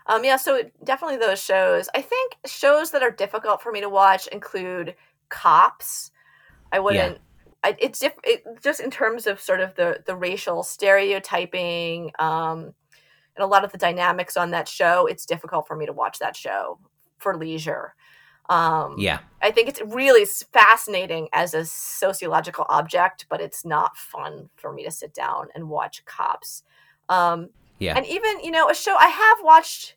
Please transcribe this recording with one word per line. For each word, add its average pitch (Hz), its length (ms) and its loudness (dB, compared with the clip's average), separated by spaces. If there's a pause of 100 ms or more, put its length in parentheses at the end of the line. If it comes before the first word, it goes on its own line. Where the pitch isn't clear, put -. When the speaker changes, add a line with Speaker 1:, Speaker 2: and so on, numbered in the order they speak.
Speaker 1:
Um, 220 180 0
yeah, 269 100 4
so 262 260 0 (220)
definitely 269 320 -4
those 214 260 0
shows. 185 540 2
I 277 60 -2
think 508 340 -4 (100)
shows 294 460 2
that 277 100 0
are 240 100 2
difficult 208 500 -4
for 233 100 -8
me 208 80 -6
to 202 80 -4
watch 190 400 4
include 180 680 -10 (340)
Cops. - 800 2 (640)
I - 20 -2
Speaker 2:
Yeah. 190 60 2
Speaker 1:
wouldn't, 190 380 0 (440)
I, - 160 0
it's 269 200 -2
diff-, - 260 -2
it, 226 180 0 (180)
just 302 200 -2
in 262 100 -6
terms 226 340 -4
of 202 140 -4
sort 185 220 -2
of 190 140 -6
the, 175 300 -2
the 185 120 -6
racial 180 460 -4
stereotyping, 180 1600 -2
um, 160 540 -4 (640)
and 196 60 -2
a 190 40 0
lot 196 160 4
of 196 80 -8
the 190 60 -16
dynamics 180 580 -2
on 175 160 -2
that 170 160 -4
show, 175 380 2
it's - 200 -6
difficult 160 400 -6
for 156 120 -10
me 151 80 -6
to 147 80 -8
watch - 260 -6
that 107 160 -6
show 98 440 -8 (380)
for 185 200 -4
leisure. 160 580 -8 (540)
Um, 160 480 0
Speaker 2:
Yeah. 95 220 0 (220)
Speaker 1:
I 208 100 4
think 233 180 2
it's - 160 -10
really 240 380 6
s-, - 280 -6
fascinating 190 800 4
as 170 220 -2
a 160 120 -2
sociological 170 1000 -4
object, 175 640 0
but 156 100 -4
it's 160 240 -10
not 165 320 -2
fun 151 640 -14
for 147 160 -14
me 139 100 -14
to 165 80 -10
sit - 220 -14
down 143 420 -6
and 160 140 -12
watch - 340 -6
Cops. - 600 -8 (440)
Um, 175 420 0 (300)
Speaker 2:
Yeah. 90 180 -2
Speaker 1:
and 269 80 -2
even, 415 380 -4
you 330 80 -8
know, 320 180 2
a 349 60 0
show 392 220 -2
I - 100 8
have 440 340 6
watched, 320 560 6